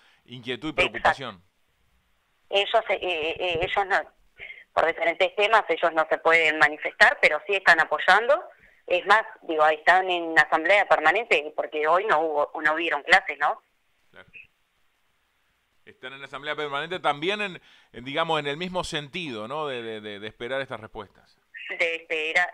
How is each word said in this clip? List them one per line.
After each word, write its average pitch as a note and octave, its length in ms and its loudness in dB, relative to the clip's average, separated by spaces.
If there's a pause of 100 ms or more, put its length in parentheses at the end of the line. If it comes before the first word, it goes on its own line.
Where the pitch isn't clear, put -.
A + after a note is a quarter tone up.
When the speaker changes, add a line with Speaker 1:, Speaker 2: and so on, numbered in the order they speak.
(240)
Speaker 1:
inquietud B2 440 -8
y - 20 -4
Speaker 2:
Exacto. F3+ 200 2
Speaker 1:
preocupación. C3+ 540 -2 (1040)
Speaker 2:
Ellos, G3+ 400 2
eh, G3 100 0
eh, E3 380 -4
eh, F3 240 -2
ellos F#3+ 240 -2
no, F#3 140 0 (760)
por D#3 120 4
diferentes E3 500 0
temas, G#3 320 4
ellos E3 240 0
no D#3+ 180 2
se D#3 80 0
pueden D#3+ 400 2
manifestar, D#3 640 4
pero D3+ 240 4
sí G3+ 80 -2
están F3 260 4
apoyando. G#3 640 2 (440)
Es F3 200 0
más, G#3+ 160 6 (200)
digo, D#3 200 0
ahí D#3 140 6
están F#3 340 2
en E3 280 0
asamblea E3+ 480 2
permanente, D#3+ 680 2
porque D3+ 320 -4
hoy F3+ 160 2
no E3+ 160 2
hubo, D3+ 320 -2 (100)
no D#3 120 0
hubieron D#3 300 -4
clases, D#3+ 340 0
¿no? D#3+ 240 -2 (480)
Speaker 1:
Claro. F#2 180 -20 (1600)
Están B2+ 260 -16
en C3+ 100 -18
asamblea C#3 320 -8
permanente D3+ 440 -6
también D#3+ 420 -2
en, F#3 220 -8 (320)
en, A#2+ 100 -14
digamos, D#3 360 0
en C#3+ 60 -4
el C#3+ 120 -4
mismo F3+ 260 -6
sentido, C#3+ 640 -8
¿no? D3+ 200 -6
De, B2 140 -6
de, A2 200 -8
de, G#2 180 -12
de G#2+ 80 -12
esperar B2 320 -6
estas B2+ 200 -10
respuestas. - 580 -18 (400)
Speaker 2:
De E3 180 -2
esperar E3 580 -2